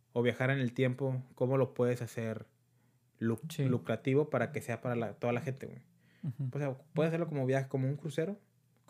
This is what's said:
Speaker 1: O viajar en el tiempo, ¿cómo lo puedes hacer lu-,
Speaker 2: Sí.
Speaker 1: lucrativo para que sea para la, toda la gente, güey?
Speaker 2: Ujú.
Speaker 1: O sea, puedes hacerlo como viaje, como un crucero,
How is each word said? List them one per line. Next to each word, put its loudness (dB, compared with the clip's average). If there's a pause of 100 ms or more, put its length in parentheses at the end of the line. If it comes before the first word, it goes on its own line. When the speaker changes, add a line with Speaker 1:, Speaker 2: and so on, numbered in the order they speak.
(120)
Speaker 1:
O 2
viajar 4
en 2
el 0
tiempo, 0 (120)
¿cómo 2
lo 2
puedes 2
hacer -6 (720)
lu-, 0 (100)
Speaker 2:
Sí. -2
Speaker 1:
lucrativo 2
para 0
que -6
sea -4
para -2
la, -2
toda 0
la 0
gente, -6
güey? -14 (400)
Speaker 2:
Ujú. -4
Speaker 1:
O -4
sea, -4 (160)
puedes 2
hacerlo 0
como -2
viaje, 2
como 0
un -2
crucero, -4 (520)